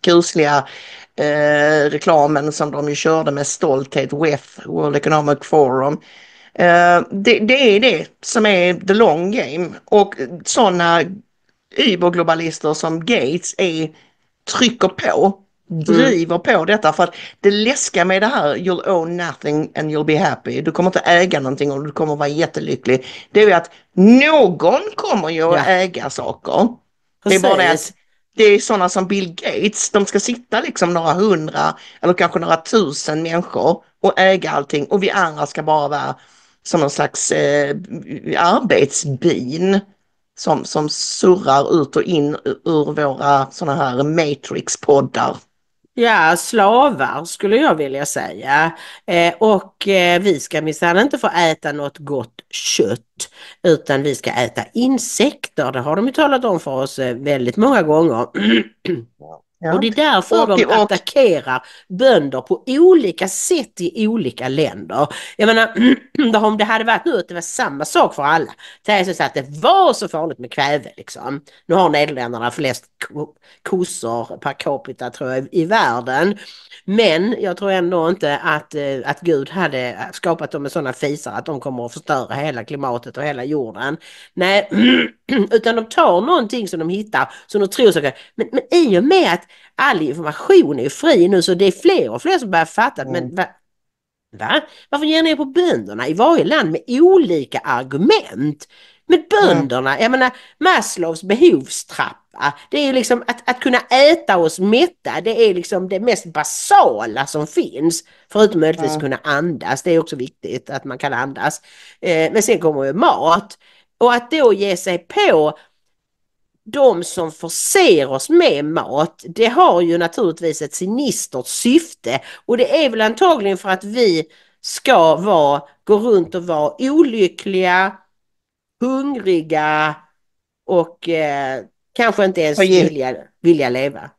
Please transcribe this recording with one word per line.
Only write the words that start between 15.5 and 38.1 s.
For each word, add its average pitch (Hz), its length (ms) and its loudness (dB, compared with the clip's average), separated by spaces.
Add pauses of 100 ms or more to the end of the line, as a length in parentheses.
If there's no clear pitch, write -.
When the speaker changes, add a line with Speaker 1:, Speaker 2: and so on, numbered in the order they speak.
Speaker 2:
Mm. 160 140 -6
Speaker 1:
driver 170 540 2
på 175 260 0
detta, 196 280 2
för 180 120 2
att - 100 -8 (260)
det 202 100 4
läskiga 214 540 0
med 190 180 0
det 214 40 0
här, 185 300 0
"You'll 180 320 -4
own 170 280 -2
nothing 156 600 -4
and 156 140 -4
you'll 151 140 -2
be 151 140 2
happy", 131 420 -4
du 156 120 -4
kommer 175 160 2
inte 180 120 0
äga 175 400 2
någonting 139 320 -2
och 139 120 -6
du 151 80 -10
kommer 156 240 -2
vara 147 120 -2
jättelycklig, 147 800 -2 (260)
det 208 100 6
är 214 40 6
ju 202 60 6
att 170 180 0 (240)
någon 233 840 6 (140)
kommer 220 340 -4
ju 160 140 -2
att 165 140 2
Speaker 2:
Ja. - 100 2
Speaker 1:
äga 180 440 -2
saker. - 580 -2 (560)
Det 196 100 2
är 185 60 2
bara 190 160 2
det 185 120 2
Speaker 2:
Precis. 165 220 -2
Speaker 1:
att - 60 -20 (400)
det 220 80 4
är 202 140 6
såna 190 300 0
som 190 200 -2
Bill 190 260 -4
Gates, 185 560 -4
de 202 160 2
ska 202 140 -2
sitta 233 400 -6
liksom 202 340 -4
några 165 180 0
hundra 156 640 0 (280)
eller 180 120 2
kanske 175 240 -2
några 170 180 0
tusen 160 640 -2
människor 165 600 -2 (200)
och - 160 0
äga 185 320 2
allting, 143 360 -4
och 196 160 -2
vi 196 80 0
andra 156 360 -2
ska 156 160 -8
bara 151 260 0
vara 139 260 -6 (520)
som - 140 0
någon 143 100 0
slags, - 420 -4
eh, 147 440 0 (600)